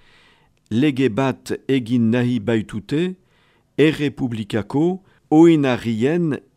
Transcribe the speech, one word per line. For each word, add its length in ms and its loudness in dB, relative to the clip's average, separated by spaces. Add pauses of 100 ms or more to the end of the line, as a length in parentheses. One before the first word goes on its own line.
(720)
lege 380 0
bat 420 -4 (160)
egin 420 0
nahi 300 0
baitute, 760 -4 (640)
errepublikako 1300 -2 (280)
oinarrien 1080 2 (180)